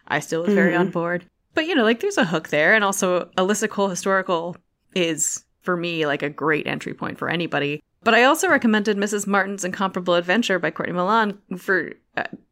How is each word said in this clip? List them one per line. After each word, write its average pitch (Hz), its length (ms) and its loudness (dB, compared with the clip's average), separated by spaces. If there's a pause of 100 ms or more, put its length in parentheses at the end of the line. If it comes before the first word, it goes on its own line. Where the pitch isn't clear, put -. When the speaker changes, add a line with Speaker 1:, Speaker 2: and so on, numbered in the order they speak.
Speaker 1:
I 147 140 0
still 160 220 -4
was 202 120 2
very 190 180 4
Speaker 2:
Mm-hmm. 175 80 2
Speaker 1:
on 180 100 2
board. 170 360 -4 (280)
But, 320 120 0
you 359 80 -2
know, 247 100 4
like, 233 160 2
there's 403 160 -2
a 277 80 4
hook 165 240 -2
there. 160 260 4
And 214 80 4
also, 190 440 0 (100)
Alyssa 208 320 0
Cole 196 200 -2
Historical 180 680 -2 (380)
is, 165 500 -2 (160)
for 180 160 -2
me, 170 300 -2
like, 143 160 0
a 147 80 -4
great 151 360 -2
entry 143 280 -6
point - 240 -10
for - 100 -6
anybody. 147 540 -4 (220)
But 226 100 4
I 226 100 6
also 311 240 4
recommended 214 480 2
Missus 202 300 -2
Martin's 196 380 -2
Incomparable 185 500 -2
Adventure 180 440 2
by 156 120 -2
Courtney - 240 -6
Milan 202 440 0 (200)
for, 180 340 -2 (240)
uh, - 80 -4 (280)